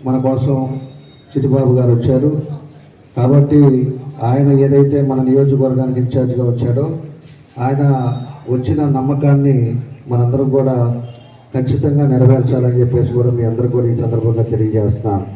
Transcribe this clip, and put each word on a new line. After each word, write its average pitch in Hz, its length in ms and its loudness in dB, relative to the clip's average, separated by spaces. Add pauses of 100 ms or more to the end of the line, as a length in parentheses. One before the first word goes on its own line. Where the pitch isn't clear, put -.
మన 127 100 0 (100)
కోసం 131 300 0 (760)
చిట్టిబాబు 127 460 0
గారు 123 180 2
వచ్చారు. 131 340 0 (880)
కాబట్టి 143 440 4 (680)
ఆయన 143 180 2 (180)
ఏదైతే 139 320 4 (120)
మన 131 180 -2
నియోజకవర్గానికి 131 760 2
ఇన్ఛార్జ్గా 123 480 -2
వచ్చాడో, 120 340 -2 (800)
ఆయన 143 160 0 (720)
వచ్చిన 147 260 -2 (180)
నమ్మకాన్ని 139 600 2 (520)
మనందరం 123 460 0
కూడా 131 200 0 (760)
ఖచ్చితంగా 143 580 0
నెరవేర్చాలని 127 680 2
చెప్పేసి 120 380 0
కూడా 120 180 2
మీ 117 140 -2
అందరూ 117 240 -2
కూడా 120 180 0
ఈ - 100 0
సందర్భంగా 113 500 0
తెలియజేస్తున్నాను. 107 840 -2